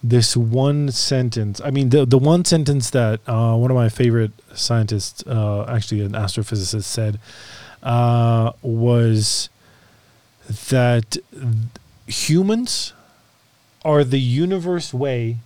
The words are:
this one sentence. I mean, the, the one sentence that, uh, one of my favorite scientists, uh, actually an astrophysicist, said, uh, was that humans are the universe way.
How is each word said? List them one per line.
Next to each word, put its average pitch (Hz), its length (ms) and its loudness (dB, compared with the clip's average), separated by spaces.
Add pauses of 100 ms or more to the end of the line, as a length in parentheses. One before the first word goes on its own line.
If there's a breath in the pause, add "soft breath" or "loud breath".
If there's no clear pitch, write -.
this 120 320 2
one 135 580 0
sentence. 117 680 -2
I 143 80 -4
mean, 135 200 2
the, 139 160 4
the 127 100 4
one 156 300 4
sentence 143 440 0
that, 110 360 0
uh, 113 300 2
one 123 140 2
of 127 60 2
my 117 140 2
favorite 117 400 2 (240)
scientists, 110 720 -2
uh, 104 420 -2
actually 110 320 -2
an 101 120 -4
astrophysicist, 104 720 -4
said, 107 340 -4 (640 loud breath)
uh, 120 680 2 (100)
was 117 880 0 (1200 soft breath)
that 123 480 0 (880)
humans 190 840 -2 (920 soft breath)
are 147 200 4
the 135 160 0
universe 170 720 -2
way. 123 520 -2